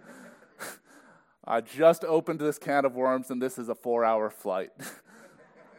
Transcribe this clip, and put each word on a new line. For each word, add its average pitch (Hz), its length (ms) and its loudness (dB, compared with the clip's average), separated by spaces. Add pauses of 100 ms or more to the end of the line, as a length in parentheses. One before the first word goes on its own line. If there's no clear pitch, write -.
(1500)
I 117 100 0
just 160 420 4
opened 160 360 0
this 147 200 -2
can 143 260 0
of 123 100 2
worms, 131 360 0
and 123 100 -4
this 127 160 -2
is 117 120 -10
a 113 60 -4
four-hour 113 540 0
flight. 95 460 -6
<laughs> - 60 -18 (960)